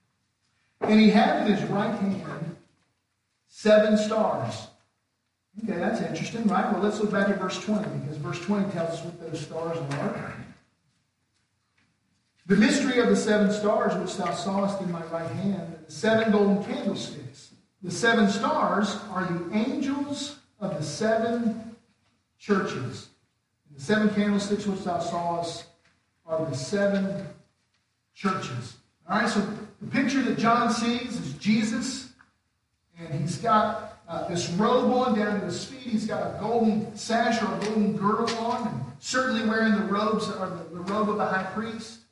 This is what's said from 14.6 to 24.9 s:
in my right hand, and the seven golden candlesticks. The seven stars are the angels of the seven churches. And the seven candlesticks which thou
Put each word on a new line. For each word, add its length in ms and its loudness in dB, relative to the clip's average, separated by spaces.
in 100 -4
my 140 -6
right 260 -6
hand, 300 -2
and 240 -12
the 60 -20
seven 400 2
golden 320 4
candlesticks. 880 -8
The 80 -8
seven 380 4
stars 680 0
are 140 -2
the 300 -4
angels 840 -2
of 180 -4
the 60 -4
seven 920 -2
churches. 720 -2
And 80 -20
the 60 -14
seven 260 4
candlesticks 560 2
which 180 -2
thou 160 -2